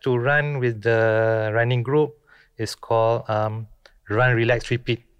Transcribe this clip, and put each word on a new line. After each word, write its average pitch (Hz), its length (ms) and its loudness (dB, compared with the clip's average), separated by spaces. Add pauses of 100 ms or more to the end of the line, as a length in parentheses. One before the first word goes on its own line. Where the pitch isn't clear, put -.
to 131 80 2
run 143 480 -2
with 113 240 -2
the 113 160 2 (480)
running 117 320 0
group, 147 320 0 (400)
it's - 240 -8
called, 113 480 0
um, 107 400 -4 (400)
Run, 120 320 2
Relax, 117 320 0
Repeat. 120 320 -4 (180)